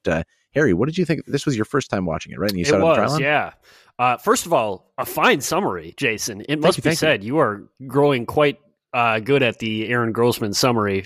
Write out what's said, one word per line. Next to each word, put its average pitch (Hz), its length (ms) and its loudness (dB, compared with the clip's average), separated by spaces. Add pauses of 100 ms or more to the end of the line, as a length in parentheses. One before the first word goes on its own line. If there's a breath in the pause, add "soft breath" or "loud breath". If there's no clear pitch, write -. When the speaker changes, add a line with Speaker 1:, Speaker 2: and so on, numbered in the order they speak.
Speaker 1:
uh, 82 180 -2 (280)
Harry, 131 220 2
what 107 120 0
did 165 120 -4
you 180 60 0
think? 147 220 -2
This 139 200 -4
was 135 100 0
your 107 80 -2
first - 240 -2
time 98 160 -2
watching 80 280 -6
it, 60 60 -12
right? 98 120 -2
And 95 80 -4
you 87 60 -2
Speaker 2:
It - 40 0
Speaker 1:
saw 104 80 2
it 95 60 2
on 165 60 4
Speaker 2:
was, 147 100 4
Speaker 1:
Trylon? 131 220 0
Speaker 2:
yeah. 135 320 0 (460 soft breath)
Uh, 123 200 2
first 233 280 0
of 170 60 -2
all, 110 460 -2
a 127 80 -6
fine 160 340 2
summary, 107 560 -4
Jason. 110 460 -4
It - 60 -16
Speaker 1:
Thank 147 120 -2
Speaker 2:
must 165 180 2
Speaker 1:
you, 131 40 -8
Speaker 2:
be 151 80 2
Speaker 1:
thank 165 60 0
you. - 20 -6
Speaker 2:
said, 131 260 0
you 131 140 -2
are 104 260 0 (220)
growing 135 400 2
quite, 147 320 0 (340)
uh, 117 260 0
good 131 240 2
at 113 160 0
the 110 300 -4
Aaron 117 240 0
Grossman 113 400 0
summary. 104 540 0